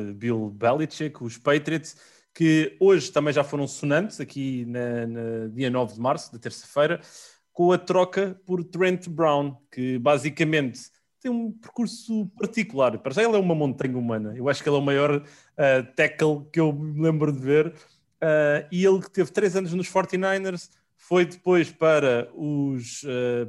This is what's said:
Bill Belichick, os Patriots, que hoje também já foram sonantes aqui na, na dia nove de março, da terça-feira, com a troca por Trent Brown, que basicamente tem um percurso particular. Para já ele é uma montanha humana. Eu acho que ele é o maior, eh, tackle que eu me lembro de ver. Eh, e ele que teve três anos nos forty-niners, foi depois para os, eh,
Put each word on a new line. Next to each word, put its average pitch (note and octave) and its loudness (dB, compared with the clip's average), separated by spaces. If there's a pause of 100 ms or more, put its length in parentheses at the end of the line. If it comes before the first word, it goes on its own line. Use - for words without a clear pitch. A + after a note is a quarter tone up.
(160)
Bill A2 -4
Belichick, C3+ -2
os A#2 -10
Patriots, D3+ -2 (400)
que D#3 2
hoje F#3+ 4
também D3 2
já C#3 2
foram C#3+ -4
sonantes - -2
aqui C3 -6
na, A#2+ -4
na A2+ -6
dia B2 -4
nove A#2+ -2
de G#2+ -14
março, - -2
da A#2 -20
terça-feira, D3 -2 (520)
com F3 2
a F3+ 4
troca F#3 0
por F3+ -4
Trent F3+ -2
Brown, D3 0 (160)
que B2+ -4
basicamente D3 0 (400)
tem B3+ -4
um A#3 -4
percurso - -6 (100)
particular. C3+ -2
Para C3 -6
já F#3+ 2
ele A3+ 2
é G3+ 4
uma F3+ 2
montanha C#3 -2
humana. A2 -4
Eu B2+ -2
acho C3+ -2
que - -4
ele C#3+ 2
é C#3 2
o - 2
maior, C#3+ 2 (320)
eh, C3+ 4
tackle D3+ 0
que E3 0
eu D#3 2
me D3+ -4
lembro D#3 2
de C3+ -6
ver. D3+ 2 (460)
Eh, D3+ 2
e F3+ 0
ele F#3+ 6
que - -10
teve F3+ -2
três G3 0
anos F#3+ -2
nos F3+ -4
forty-niners, F#3+ -2 (260)
foi F3+ 2
depois F3+ 0
para C#3+ 2
os, C#3 -4
eh, B2 -2